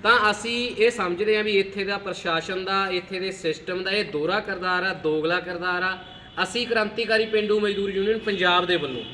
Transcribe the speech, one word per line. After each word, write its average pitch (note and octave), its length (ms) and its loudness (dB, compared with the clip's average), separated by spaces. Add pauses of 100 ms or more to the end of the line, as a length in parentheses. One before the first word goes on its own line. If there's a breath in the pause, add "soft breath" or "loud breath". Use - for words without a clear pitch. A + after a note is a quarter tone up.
ਤਾਂ G#3+ 280 6
ਅਸੀਂ A#3 460 -2
ਇਹ A3 140 6
ਸਮਝਦੇ G#3 460 0
ਹਾਂ G#3+ 60 2
ਵੀ G#3+ 80 0
ਇੱਥੇ G3 320 0
ਦਾ G3+ 140 -2
ਪ੍ਰਸ਼ਾਸਨ F#3 680 -4
ਦਾ, G3 260 0
ਇੱਥੇ F#3 280 -4
ਦੇ F#3+ 120 -4
ਸਿਸਟਮ F3+ 520 -4
ਦਾ F#3+ 80 -2
ਇਹ G3+ 140 0
ਦੋਹਰਾ D#3 340 0
ਕਿਰਦਾਰ F#3 440 -2
ਆ, F#3+ 100 0
ਦੋਗਲਾ D#3+ 460 0
ਕਿਰਦਾਰ F3+ 440 -4
ਆ। F#3 140 -2 (460 loud breath)
ਅਸੀਂ A#3 240 -2
ਕ੍ਰਾਂਤੀਕਾਰੀ A3 580 2
ਪੇਂਡੂ G#3+ 340 2
ਮਜ਼ਦੂਰ G3+ 300 0
ਯੂਨੀਅਨ G3+ 300 0
ਪੰਜਾਬ F3+ 460 2
ਦੇ F3 100 2
ਵੱਲੋਂ C3 280 -4 (100)